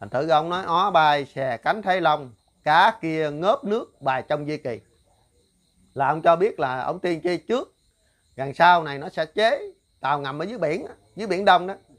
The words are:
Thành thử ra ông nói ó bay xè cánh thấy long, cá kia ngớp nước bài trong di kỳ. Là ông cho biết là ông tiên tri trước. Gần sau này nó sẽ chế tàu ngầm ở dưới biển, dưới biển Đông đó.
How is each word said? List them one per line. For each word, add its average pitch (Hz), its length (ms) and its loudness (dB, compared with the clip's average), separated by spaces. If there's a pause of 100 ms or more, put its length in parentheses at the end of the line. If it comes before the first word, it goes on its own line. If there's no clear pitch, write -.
Thành 98 80 -12
thử 139 180 -2
ra 160 100 4
ông 160 120 0
nói 180 180 -4
ó 180 240 0
bay 151 340 4
xè 127 320 -4
cánh 170 260 -2
thấy 185 180 0
long, 151 320 0 (320)
cá 180 380 4
kia 160 280 -2
ngớp 175 340 0
nước - 380 -6
bài 131 260 -2
trong 147 180 -4
di 151 100 -4
kỳ. 123 240 -8 (1120)
Là 135 140 0
ông 156 140 -2
cho 170 140 6
biết 190 240 -2
là 127 200 -2
ông 156 180 -6
tiên 170 260 -4
tri 175 120 -2
trước. 240 380 -4 (640)
Gần 135 180 -8
sau 175 280 4
này 143 160 -8
nó 156 100 -12
sẽ 165 160 -6
chế 240 480 -2 (280)
tàu 143 200 -2
ngầm 143 180 -8
ở 160 60 -6
dưới 220 140 -10
biển, 160 280 -4 (300)
dưới 208 100 -8
biển 190 180 -2
Đông 180 220 6
đó. 190 80 -8 (240)